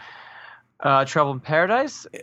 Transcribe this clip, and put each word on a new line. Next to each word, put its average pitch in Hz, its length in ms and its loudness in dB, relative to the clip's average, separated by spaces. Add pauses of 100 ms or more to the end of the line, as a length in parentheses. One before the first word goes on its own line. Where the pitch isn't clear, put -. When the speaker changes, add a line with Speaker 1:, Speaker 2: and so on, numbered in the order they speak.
(800)
Speaker 1:
uh, 139 260 2
Trouble 139 280 0
in 131 80 -10
Paradise, 196 720 -2
Speaker 2:
A, - 100 -18